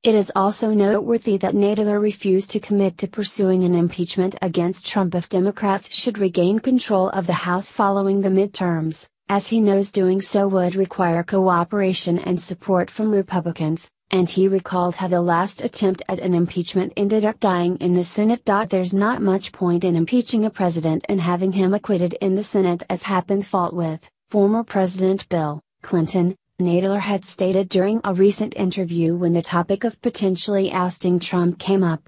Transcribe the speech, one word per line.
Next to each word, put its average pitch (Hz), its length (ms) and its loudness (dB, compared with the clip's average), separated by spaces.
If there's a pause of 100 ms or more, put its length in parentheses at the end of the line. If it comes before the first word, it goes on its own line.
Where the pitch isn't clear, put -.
It 220 120 4
is 202 200 0
also 208 380 0
noteworthy 214 640 0
that 190 180 -2
Nadler 208 460 2
refused 196 520 0
to 208 80 -2
commit 196 360 0
to 202 100 -6
pursuing 190 580 0
an 180 100 4
impeachment 175 640 0
against 180 460 -2
Trump 185 280 -2
if 175 140 -4
Democrats 196 680 -2
should 220 220 -4
regain 190 420 2
control 220 520 0
of 185 160 -4
the 175 80 0
House 180 360 -4
following 196 520 0
the 190 80 2
midterms, 175 760 -2 (220)
as 202 200 -2
he 226 120 2
knows 196 320 2
doing 190 300 2
so 196 260 0
would 180 260 0
require 180 480 0
cooperation 185 960 0
and 180 220 -2
support 180 500 -2
from 220 200 -2
Republicans, 170 800 -2 (200)
and 185 200 2
he 190 180 2
recalled 180 480 -2
how 185 100 -4
the 175 140 0
last 175 420 0
attempt 196 460 -2
at 190 100 -4
an 180 140 -2
impeachment 175 640 -2
ended 208 300 2
up 220 120 -2
dying 180 380 2
in 180 160 0
the 180 100 4
Senate. 214 400 0 (280)
"There's 185 240 0
not 214 260 0
much 190 320 0
point 175 320 0
in 170 120 2
impeaching 220 500 0
a 214 40 0
president 165 600 -2
and 196 100 2
having 180 320 0
him 190 220 2
acquitted 180 480 0
in 190 140 2
the 208 60 -2
Senate 185 460 0
as 185 140 -4
happened 196 440 -2
fault 175 280 -2
with 165 260 -4 (300)
former 214 340 2
President 190 640 0
Bill 156 320 -2 (220)
Clinton," 180 520 0 (260)
Nadler 185 400 2
had 196 240 -4
stated 190 460 -2
during 202 340 2
a 202 80 0
recent 196 440 2
interview 170 600 0
when 175 160 0
the 170 100 2
topic 180 420 -2
of 226 180 -4
potentially 196 680 -2
ousting 180 460 0
Trump 175 400 0
came 196 240 0
up. 160 260 0